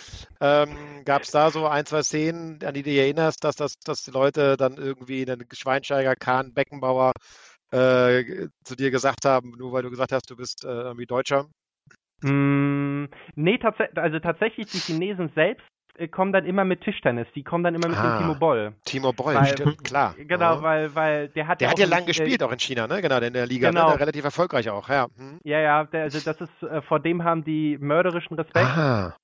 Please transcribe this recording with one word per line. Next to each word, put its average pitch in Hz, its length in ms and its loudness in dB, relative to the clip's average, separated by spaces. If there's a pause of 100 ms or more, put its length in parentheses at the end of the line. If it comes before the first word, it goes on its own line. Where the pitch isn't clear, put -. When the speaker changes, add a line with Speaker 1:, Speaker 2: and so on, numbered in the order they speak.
(420)
Speaker 1:
Ähm, 147 640 2
gab's 139 260 0
da 151 200 4
so 156 160 -2
ein, 147 180 0
zwei 151 180 0
Szenen, 160 600 -4
an 143 100 -6
die 139 100 -8
du 147 60 -6
dich 139 100 2
erinnerst, 147 440 2
dass, 151 120 0
dass, 147 240 -6
dass - 240 -8
die 139 80 -18
Leute 139 460 2
dann 131 200 0
irgendwie 131 520 -6
einen 123 240 -8
Schweinsteiger, 135 640 0
Kahn, 127 380 -2
Beckenbauer, 131 600 0 (580)
äh, 127 760 2 (160)
zu 127 120 -14
dir 135 160 -2
gesagt 127 340 0
haben, 127 320 2
nur 123 140 -12
weil 127 120 -4
du 123 60 -10
gesagt 123 220 -4
hast, 131 180 -4
du 123 60 -18
bist, 123 300 -14
äh, - 20 -8
irgendwie 120 380 -8
Deutscher? 139 420 -2 (760)
Speaker 2:
Mm, 143 800 2 (300)
nee, 170 220 2
tats-, 220 400 -2
also 160 220 -2
tatsächlich, 180 540 -4
die 185 60 -6
Chinesen 175 540 -4
selbst, 180 320 0 (320)
äh, 165 100 -8
kommen 190 260 -2
dann 185 120 2
immer 190 200 0
mit 180 160 -2
Tischtennis, 120 540 -2
die 139 80 -10
kommen 170 200 -2
dann 170 120 0
immer 170 140 0
mit 170 80 -2
Speaker 1:
Ah, 107 60 0
Speaker 2:
dem - 160 2
Timo 170 160 0
Boll. 120 380 2 (120)
Speaker 1:
Timo 131 280 -2
Boll, 139 220 -2
Speaker 2:
Weil 139 180 6
Speaker 1:
stimmt, 147 300 -2
klar. 127 340 0
Speaker 2:
Genau, 165 420 2
Speaker 1:
Mhm. 156 40 -4
Speaker 2:
weil, 156 320 0
weil 151 340 0
der 156 180 -6
hat 175 140 0
Speaker 1:
Der 123 60 4
Speaker 2:
ja 143 40 2
Speaker 1:
hat 170 60 2
Speaker 2:
auch - 20 2
Speaker 1:
ja 202 60 6
Speaker 2:
ein, 180 40 2
Speaker 1:
lang 175 140 2
Speaker 2:
äh, 170 40 -4
Speaker 1:
gespielt, 160 360 0
auch 117 80 0
in 123 80 -4
China, 117 280 -2
ne? 185 140 -4
Genau, 139 160 2
in 120 160 0
der 123 140 0
Liga, 127 220 2
Speaker 2:
Genau. 170 160 4
Speaker 1:
ne? 156 80 6
Der 139 80 0
relativ 147 220 -2
erfolgreich 143 460 0
auch, 101 200 -6
ja. 131 260 2
Mhm. 135 280 -18
Speaker 2:
Ja, 151 160 0
ja, 151 260 4
der, 160 180 -4
also 151 200 -4
das 160 160 -6
ist, - 240 -14
äh, 156 200 -6
vor 156 160 0
dem 170 240 0
haben 165 200 0
die 151 360 -2
mörderischen 165 580 0
Respekt. 160 300 2
Speaker 1:
Ah, 127 560 0